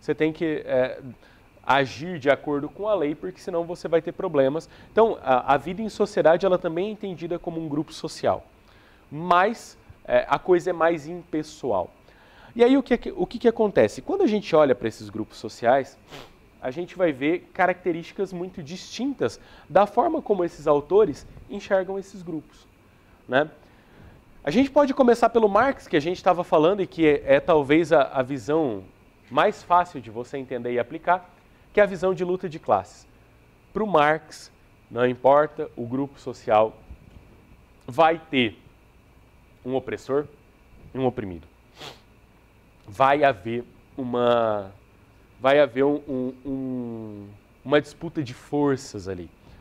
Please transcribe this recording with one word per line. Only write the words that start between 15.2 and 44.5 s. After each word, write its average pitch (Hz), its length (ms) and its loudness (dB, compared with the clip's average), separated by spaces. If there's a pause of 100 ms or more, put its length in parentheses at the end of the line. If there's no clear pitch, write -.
sociais, 120 640 -2 (600)
a 131 120 -8
gente 170 260 -10
vai 175 160 2
ver 147 400 -2
características 180 800 -2
muito 185 300 -12
distintas 180 760 -6 (300)
da 190 180 2
forma 320 360 -2
como 190 200 -2
esses 160 240 -6
autores 156 600 2 (240)
enxergam 196 480 -4
esses 190 240 -16
grupos, 160 440 -14 (640)
né? 143 220 0 (920)
A 143 80 -4
gente 254 200 2
pode 285 240 2
começar 240 340 4
pelo 226 220 4
Marx, 240 360 0
que 170 120 0
a - 20 0
gente 175 240 -4
tava 180 180 2
falando 175 380 2
e 175 60 -2
que 165 200 0
é, 147 280 4
é 143 60 4
talvez 151 520 2
a, 147 120 6
a 131 180 -4
visão 127 600 -4 (460)
mais 165 320 0
fácil 175 380 0
de 110 100 -16
você 120 280 -10
entender 123 340 -6
e 120 60 -2
aplicar, 165 520 -2 (440)
que 208 60 4
é - 20 10
a 202 40 6
visão 190 280 -2
de 175 100 -4
luta 185 240 -4
de 160 100 -12
classes. - 480 -2 (640)
Pro 214 160 -4
Marx, 156 640 0 (400)
não 117 160 0
importa 139 720 2
o 123 80 -8
grupo 135 340 -6
social, 113 600 0 (1080)
vai 160 320 2
ter 123 380 -2 (1080)
um 127 120 -6
opressor 135 520 -4 (680)
e 123 40 -10
um 131 60 -2
oprimido. 101 420 -6 (1400)
Vai 135 360 2
haver 120 400 0 (340)
uma, 120 760 0 (680)